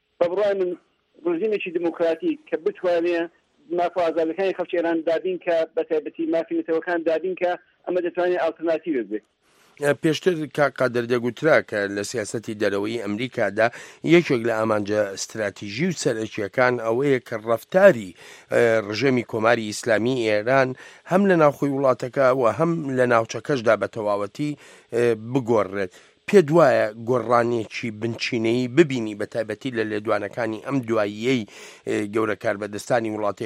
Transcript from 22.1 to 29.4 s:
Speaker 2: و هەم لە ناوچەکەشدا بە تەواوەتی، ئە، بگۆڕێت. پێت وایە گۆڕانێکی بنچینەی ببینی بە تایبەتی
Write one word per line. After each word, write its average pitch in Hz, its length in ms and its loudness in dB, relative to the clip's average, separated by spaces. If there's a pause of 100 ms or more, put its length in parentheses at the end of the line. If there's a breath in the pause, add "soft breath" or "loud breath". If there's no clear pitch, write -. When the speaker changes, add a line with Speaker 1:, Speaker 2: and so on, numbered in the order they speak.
Speaker 2:
و - 20 2 (160)
هەم 170 140 2 (260)
لە 127 140 4
ناوچەکەشدا 113 680 0
بە 104 140 -4
تەواوەتی، 104 560 -4 (420 loud breath)
ئە، 120 100 0 (300)
بگۆڕێت. 101 600 0 (360 soft breath)
پێت 185 280 6
وایە 123 300 6 (200)
گۆڕانێکی 117 840 0 (120)
بنچینەی 117 680 -2
ببینی 123 520 0
بە 104 120 -6
تایبەتی 110 460 -6